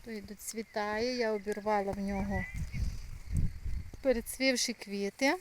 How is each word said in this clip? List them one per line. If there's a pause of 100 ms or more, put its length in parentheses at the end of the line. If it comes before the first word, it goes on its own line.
Той
доцвітає,
я
обірвала
в
нього (1600)
перецвівші
квіти.